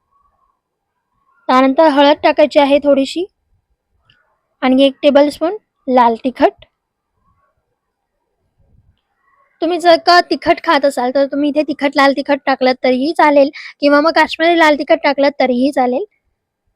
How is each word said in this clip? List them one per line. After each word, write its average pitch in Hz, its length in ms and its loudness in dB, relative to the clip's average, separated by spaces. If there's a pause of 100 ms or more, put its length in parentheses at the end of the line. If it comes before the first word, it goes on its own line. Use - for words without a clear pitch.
(1500)
त्यानंतर 269 360 2
हळद 294 400 4
टाकायची 302 360 0
आहे 285 200 2
थोडीशी 285 480 -2 (1300)
आणि 262 220 0
एक 269 100 2 (100)
टेबलस्पून 294 540 0 (320)
लाल 240 260 2
तिखट. 269 380 -2 (3000)
तुम्ही 339 180 -4
जर 339 180 2 (100)
का 349 140 4
तिखट 339 440 -4
खात 294 200 0
असाल 254 300 -2
तर 277 120 0
तुम्ही 285 220 -4
इथे 294 140 -2
तिखट, 277 340 -4
लाल 277 160 2
तिखट 277 340 -4
टाकलं 262 260 0 (120)
तरीही 254 280 -2
चालेल 294 380 2 (300)
किंवा 285 200 2
मग 320 100 0
काश्मीरी 320 480 0
लाल 302 200 2
तिखट 320 260 -2
टाकलं 285 240 0 (120)
तरीही 262 320 -2
चालेल. 254 320 -4 (720)